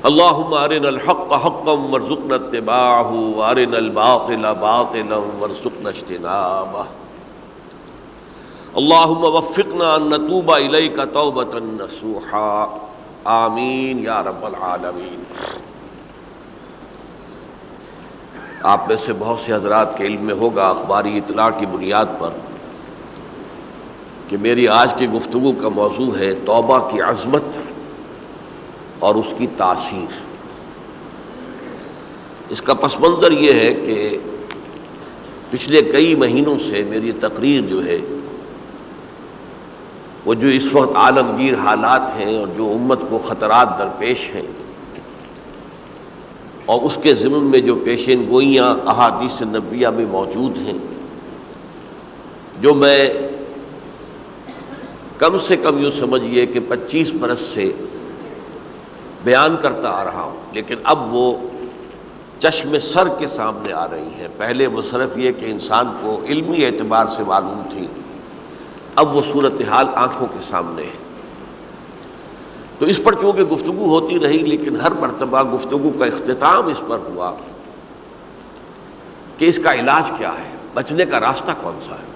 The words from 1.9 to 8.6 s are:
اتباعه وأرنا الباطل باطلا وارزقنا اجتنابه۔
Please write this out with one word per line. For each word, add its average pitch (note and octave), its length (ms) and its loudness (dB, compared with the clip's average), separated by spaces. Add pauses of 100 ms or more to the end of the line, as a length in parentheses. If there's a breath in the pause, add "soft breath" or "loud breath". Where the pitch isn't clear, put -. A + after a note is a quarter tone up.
اتباعه A#2 1000 2
وأرنا A#2+ 420 2
الباطل A2 680 2 (140)
باطلا A2 580 0
وارزقنا G#2 720 -6
اجتنابه۔ F#2+ 960 -4 (1900 loud breath)